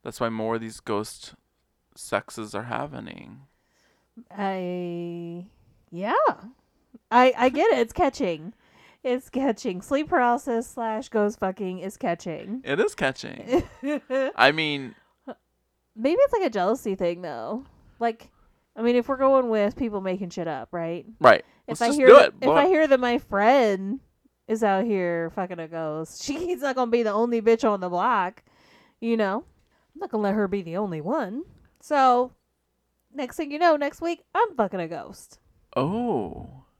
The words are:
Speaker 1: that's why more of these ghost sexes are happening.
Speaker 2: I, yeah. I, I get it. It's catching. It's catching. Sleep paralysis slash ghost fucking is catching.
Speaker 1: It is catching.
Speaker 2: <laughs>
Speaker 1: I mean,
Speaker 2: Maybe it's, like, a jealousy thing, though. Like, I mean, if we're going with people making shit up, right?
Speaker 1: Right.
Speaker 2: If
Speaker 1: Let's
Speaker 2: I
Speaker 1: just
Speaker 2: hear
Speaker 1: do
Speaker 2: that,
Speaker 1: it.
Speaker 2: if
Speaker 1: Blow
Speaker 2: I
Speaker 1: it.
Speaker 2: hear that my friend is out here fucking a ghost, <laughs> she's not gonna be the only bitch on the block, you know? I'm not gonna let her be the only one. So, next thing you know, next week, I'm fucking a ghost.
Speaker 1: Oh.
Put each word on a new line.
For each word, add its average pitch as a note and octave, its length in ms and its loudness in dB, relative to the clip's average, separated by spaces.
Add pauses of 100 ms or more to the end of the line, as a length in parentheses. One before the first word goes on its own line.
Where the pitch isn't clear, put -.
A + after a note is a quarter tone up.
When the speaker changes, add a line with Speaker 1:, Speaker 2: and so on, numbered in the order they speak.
Speaker 1:
that's - 180 -12
why A#2 80 -2
more A2+ 280 -4
of A2+ 40 -4
these A2+ 200 -12
ghost - 540 -6 (600)
sexes G#2+ 600 -8
are G#2 100 -6
happening. B2 800 -12 (880)
Speaker 2:
I, F3 1160 -8 (440)
yeah. F#3+ 240 -6 (960)
I, B3+ 260 6
I B3 120 2
get D4+ 240 2
it. C4 60 2
It's A#3 140 -2
catching. G3+ 600 -2 (480)
It's B3+ 280 -4
catching. A3+ 520 -2
Sleep D4+ 260 -2
paralysis B3 580 0
slash A3+ 420 -6
ghost G#3 300 0
fucking F#3+ 420 -6
is F#3+ 160 -10
catching. F3 680 -6
Speaker 1:
It D3 160 -2
is G4+ 140 0
catching. - 680 -2 (200)
Speaker 2:
<laughs> C#4+ 200 -4 (340)
Speaker 1:
I C3+ 160 6
mean, D3 420 -4 (1000)
Speaker 2:
Maybe C#4 240 0
it's, C#5 120 4
like, G#4+ 120 0
a C4+ 60 0
jealousy G#3 440 -2
thing, F3 280 -4
though. D#3 420 -8 (340)
Like, A#3 320 -6 (460)
I A3 60 -10
mean, A#3+ 140 4
if A#3+ 120 0
we're C4+ 80 0
going C4 340 4
with G#3 260 0
people G#3 240 -4
making F#3 300 -6
shit E3+ 180 -6
up, C3+ 240 -8
right? E3+ 320 -6 (160)
Speaker 1:
Right. B2 240 6 (220)
Speaker 2:
If - 140 -6
Speaker 1:
Let's - 20 2
Speaker 2:
I A#3 60 2
Speaker 1:
just D4 100 0
Speaker 2:
hear C4 100 6
Speaker 1:
do A#3 60 12
Speaker 2:
that, - 140 10
Speaker 1:
it. - 80 -4
Speaker 2:
if - 40 -12
Speaker 1:
Blow C4+ 140 4
Speaker 2:
I C#4+ 100 6
Speaker 1:
it. F4+ 40 4
Speaker 2:
hear D#4 180 4
that C4+ 140 4
my A#3+ 180 0
friend G#3 840 2 (480)
is A3 160 -2
out G3 200 2
here F3 500 -2
fucking F3+ 240 -6
a D#3+ 100 -10
ghost, D#3+ 540 -8
<laughs> - 20 -12
she's D#4+ 380 -6
not C4+ 120 -2
gonna B3 160 -2
be A#3 140 2
the G#3+ 80 0
only A#3 300 0
bitch A3+ 260 4
on G3+ 120 0
the F#3 80 -4
block, F#3+ 540 0 (580)
you A#3 160 0
know? G#3+ 280 0 (500)
I'm D4+ 60 -16
not G4+ 100 -8
gonna G#3+ 140 -2
let G3 100 0
her G#3 140 0
be G3 140 -4
the E3 160 -8
only F3+ 220 -4
one. A#3 440 -4 (360)
So, B3+ 520 2 (840)
next C4 220 -10
thing D4+ 160 -6
you D4 60 -6
know, E4 180 6
next C#4+ 240 -6
week, E4+ 220 -4 (120)
I'm G4+ 220 0
fucking G3 240 -2
a E3 80 -6
ghost. - 500 -14 (380)
Speaker 1:
Oh. D3+ 880 -4 (160)